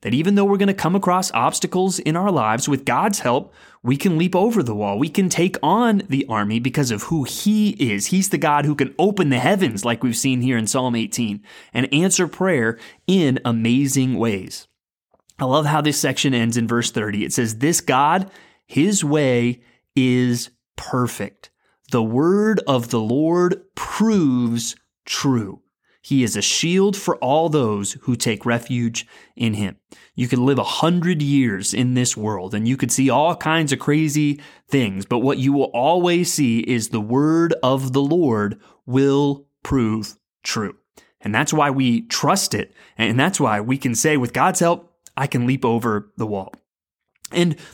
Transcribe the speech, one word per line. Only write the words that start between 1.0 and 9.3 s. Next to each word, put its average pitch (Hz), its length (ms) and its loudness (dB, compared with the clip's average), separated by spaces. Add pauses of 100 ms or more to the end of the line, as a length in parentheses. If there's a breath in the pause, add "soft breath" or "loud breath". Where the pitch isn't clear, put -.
obstacles 180 640 0
in 156 180 -2
our 190 160 0
lives, 117 380 0
with 139 160 0
God's 170 360 0
help, 123 300 -2 (300 loud breath)
we 127 160 0
can 180 180 2
leap 180 200 0
over 214 260 2
the 113 140 -2
wall. 104 240 -2
We 156 100 0
can 190 180 0
take 170 360 0
on 208 440 2
the 135 220 -2
army 107 300 -2
because 131 320 -2
of 104 120 -4
who 160 200 -2
he 214 480 0
is. 107 360 -2
He's 185 220 0
the 170 80 0
God 147 280 0
who 151 100 0
can 135 240 -2
open 185 300 2
the 127 100 2